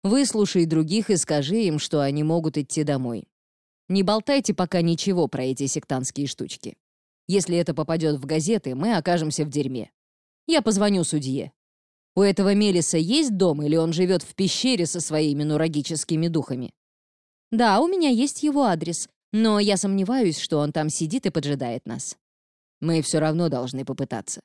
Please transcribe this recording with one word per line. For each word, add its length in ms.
Выслушай 600
других 440
и 80
скажи 460
им, 140
что 240
они 220
могут 340
идти 260
домой. 440
Не 140
болтайте 500
пока 280
ничего 460
про 160
эти 220
сектантские 640
штучки. 500
Если 300
это 160
попадёт 460
в 60
газеты, 500
мы 200
окажемся 480
в 60
дерьме. 420
Я 140
позвоню 420
судье. 480
У 60
этого 320
Мелиса 440
есть 400
дом, 240
или 140
он 160
живёт 320
в 120
пещере 500
со 160
своими 420
нурагическими 840
духами? 460
Да, 280
у 60
меня 220
есть 340
его 200
адрес, 440
но 280
я 180
сомневаюсь, 600
что 220
он 120
там 180
сидит 360
и 40
поджидает 560
нас. 320
Мы 200
всё 180
равно 280
должны 380
попытаться. 600